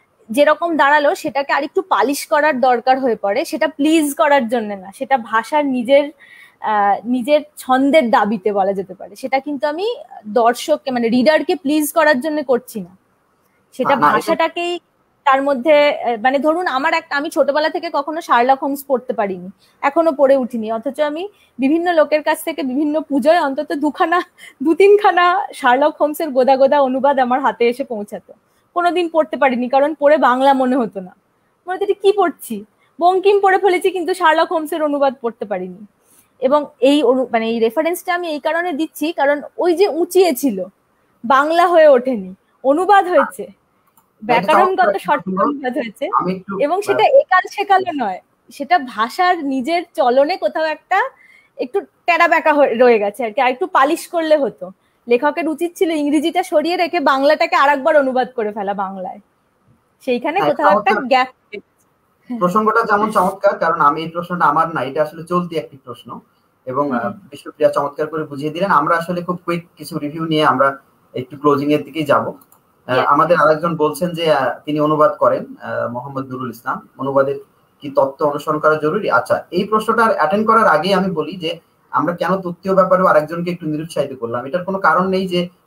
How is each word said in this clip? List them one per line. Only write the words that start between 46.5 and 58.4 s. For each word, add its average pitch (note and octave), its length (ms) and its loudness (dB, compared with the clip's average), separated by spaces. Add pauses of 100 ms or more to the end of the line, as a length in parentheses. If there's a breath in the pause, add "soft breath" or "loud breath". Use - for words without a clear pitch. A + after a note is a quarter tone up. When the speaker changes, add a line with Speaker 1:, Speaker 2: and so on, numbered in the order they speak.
Speaker 1:
এবং E4 200 0
সেটা - 220 0
Speaker 2:
আহ, C#5 160 6
Speaker 1:
একাল - 320 2
সেকালও F#4 540 0
নয়, F#3 160 -6 (300)
সেটা D#4+ 280 -2
ভাষার C4+ 640 -2
নিজের C#4 380 -2 (120)
চলনে C#4 420 2
কোথাও D#4+ 260 -4
একটা D#4+ 460 -2 (480 soft breath)
একটু E4+ 240 -4
টেরা E4 460 0
বেঁকা D#4 260 2
হয়ে C#4+ 200 2
রয়ে A#3 260 4
গেছে G#3 260 -4
আর G#3+ 60 -6
কি, A#3+ 100 -4
আর B3 80 2
একটু C#4 180 -4
পালিশ D4 400 0
করলে D#4+ 300 0
হতো। A3+ 340 -4 (360)
লেখকের D4 400 0
উচিত E4 280 -4
ছিল E4 160 0
ইংরেজিটা D#4 520 0
সরিয়ে E4 340 0
রেখে F4 220 -2
বাংলাটাকে D4 560 2
আরেকবার C#4+ 420 4
অনুবাদ B3+ 380 0
করে G#3+ 160 -4